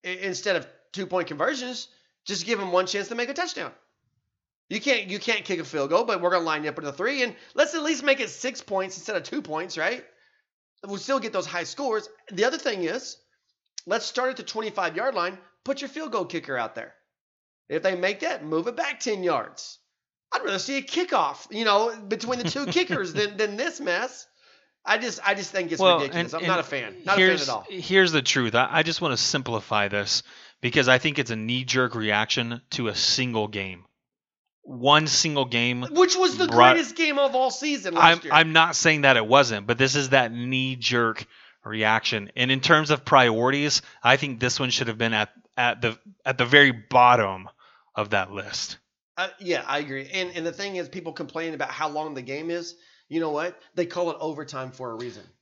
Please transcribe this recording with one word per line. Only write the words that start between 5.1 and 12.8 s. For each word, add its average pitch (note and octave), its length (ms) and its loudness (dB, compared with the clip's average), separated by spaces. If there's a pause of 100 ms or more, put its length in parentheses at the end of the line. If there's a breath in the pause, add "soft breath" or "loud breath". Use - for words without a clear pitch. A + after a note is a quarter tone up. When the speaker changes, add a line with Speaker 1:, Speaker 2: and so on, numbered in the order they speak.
Speaker 1:
can't G#3+ 260 -4
kick F3+ 140 -4
a D#3+ 40 -6
field C#3 260 -4
goal, F#3+ 140 2
but G#3 180 -2
we're F3 100 2
gonna F3+ 120 2
line D#3 200 -2
you D3+ 60 -2
up D3 80 -8
in D#3 60 -10
the C#3+ 80 -6
three, B3 320 -4
and A#3 100 -4 (200 soft breath)
let's D4 200 2
at D#4+ 100 -4
least D4 200 -2
make C#4 160 2
it G#3+ 100 -4
six - 320 -8
points F#3+ 360 -6
instead G3+ 180 -8
of E3+ 80 -4
two - 180 -6
points, D#3+ 360 -8
right? G3+ 260 -4 (840)
We'll G3 120 -8
still C4 220 -2
get A3 140 -6
those F3+ 120 -4
high E3+ 180 -6
scores. A3 460 -6 (220)
The F#3+ 140 -2
other D4 120 0
thing G#3 260 -4